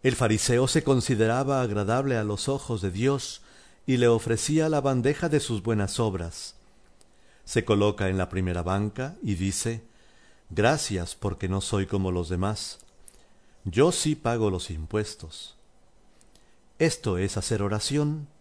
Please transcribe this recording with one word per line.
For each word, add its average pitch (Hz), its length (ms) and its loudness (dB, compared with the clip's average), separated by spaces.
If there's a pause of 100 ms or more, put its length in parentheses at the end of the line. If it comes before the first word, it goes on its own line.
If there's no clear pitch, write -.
El 131 120 2
fariseo 120 520 2
se 156 160 2
consideraba 127 760 2
agradable 117 560 0
a 110 60 -2
los 104 260 -2
ojos 127 320 -4
de 95 100 -2
Dios 123 500 -2 (440)
y 131 120 2
le 120 100 6
ofrecía 117 640 2
la 151 100 2
bandeja 135 480 0
de 151 120 2
sus 107 240 -4
buenas 104 360 0
obras. 92 560 -4 (920)
Se - 200 -2
coloca 104 440 2
en 95 80 0
la 92 120 0
primera 90 320 -2
banca 104 600 -2
y 101 120 0
dice, 98 480 -4 (640)
"Gracias 104 680 0
porque 95 340 -4
no 95 120 0
soy 98 260 -2
como 95 240 0
los 87 180 -2
demás. 95 500 -4 (840)
Yo 120 260 4
sí 151 240 0
pago 113 360 0
los 87 180 -4
impuestos". - 880 -8 (1200)
¿Esto 127 380 0
es 95 180 0
hacer 101 280 -2
oración? 143 640 -2 (140)